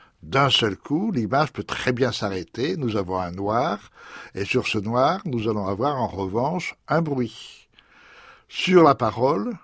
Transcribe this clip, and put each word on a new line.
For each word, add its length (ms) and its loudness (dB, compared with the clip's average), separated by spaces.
d'un 260 2
seul 260 2
coup, 360 -2
l'image 400 0
peut 100 -8
très 300 -2
bien 180 0
s'arrêter, 680 -4
nous 200 -2
avons 240 -2
un 100 -4
noir, 480 -2
et 100 -4
sur 220 0
ce 120 -2
noir, 460 0
nous 240 -2
allons 200 -2
avoir 340 0
en 60 0
revanche 640 -4
un 120 2
bruit. 680 -6
Sur 320 6
la 120 8
parole, 680 0